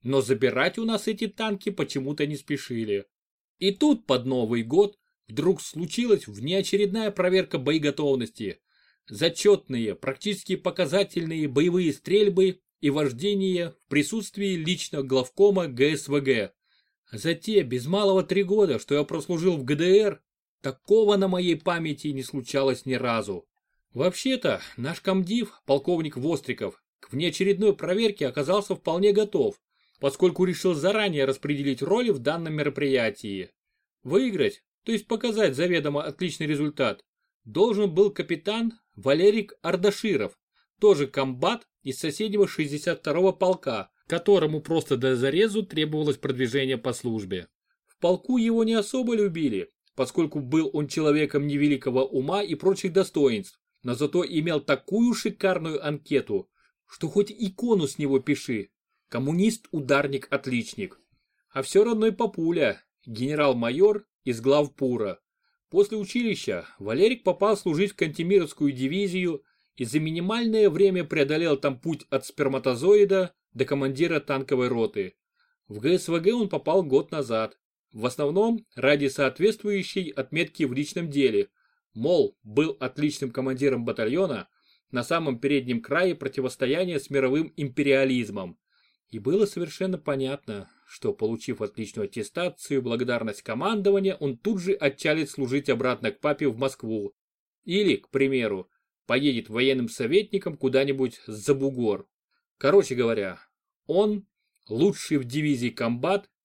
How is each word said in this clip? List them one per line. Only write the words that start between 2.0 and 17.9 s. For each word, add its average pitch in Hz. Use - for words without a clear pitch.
не 151
спешили. 113
И 190
тут 285
под 127
Новый 120
год 190
вдруг 170
случилась 202
внеочередная 196
проверка 185
боеготовности. 139
Зачётные, 127
практически 190
показательные 165
боевые 165
стрельбы 190
и 143
вождение 170
в -
присутствии 190
лично 160
главкома 165
Г 135
С 143
В 143
Г. 120
За 156
те 202
без 123
малого 190